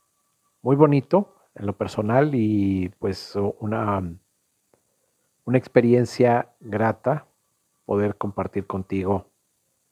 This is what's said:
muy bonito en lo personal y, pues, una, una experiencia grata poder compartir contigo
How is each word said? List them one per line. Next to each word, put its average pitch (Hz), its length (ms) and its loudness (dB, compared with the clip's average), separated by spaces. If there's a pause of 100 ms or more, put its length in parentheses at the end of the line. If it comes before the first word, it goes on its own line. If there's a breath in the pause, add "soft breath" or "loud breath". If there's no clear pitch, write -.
(640)
muy 127 120 2
bonito 147 600 2 (180)
en 101 140 -10
lo 101 100 -6
personal 117 560 0
y, 101 640 0
pues, - 380 -8 (240)
una, 104 580 -4 (1300)
una 123 120 0
experiencia 120 1000 2
grata 110 680 -4 (580)
poder 101 320 -2
compartir 98 480 -8
contigo 95 640 -6 (640)